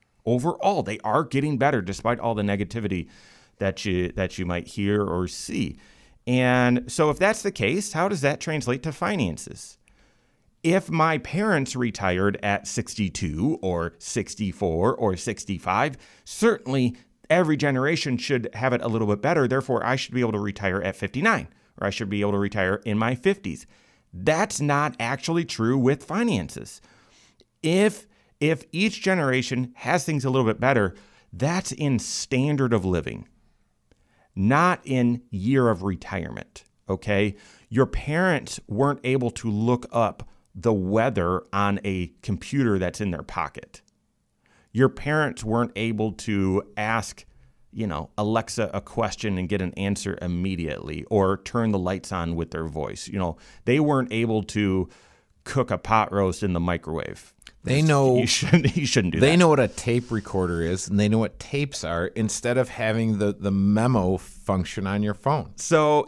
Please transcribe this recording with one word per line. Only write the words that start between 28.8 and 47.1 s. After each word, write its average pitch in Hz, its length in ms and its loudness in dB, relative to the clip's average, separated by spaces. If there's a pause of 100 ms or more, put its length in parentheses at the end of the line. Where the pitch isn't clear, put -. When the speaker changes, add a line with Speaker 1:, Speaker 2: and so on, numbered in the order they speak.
Speaker 1:
generation 127 760 0
has 135 280 -2
things 147 220 -2
a 135 40 0
little 131 160 4
bit 110 140 0
better, 117 360 2 (360)
that's 156 400 -2
in 139 280 0
standard 135 760 0
of 101 100 2
living, 78 440 -2 (1080)
not 143 480 4
in 123 460 0
year 120 400 2
of 95 140 0
retirement, 85 800 -8 (260)
okay? 101 460 0 (340)
Your 127 160 4
parents 151 800 -2
weren't 139 360 0
able 127 280 0
to - 180 -6
look 117 420 0
up 113 360 -2 (320)
the 113 140 2
weather 98 720 0 (100)
on 101 300 2
a 92 280 -4 (120)
computer 110 560 0
that's 87 220 -4
in 101 100 -2
their 73 120 -6
pocket. - 580 -8 (920)
Your 127 180 6
parents 147 540 -2
weren't 117 320 0
able 110 380 -2
to 98 500 0 (140)
ask, 110 480 -4 (460)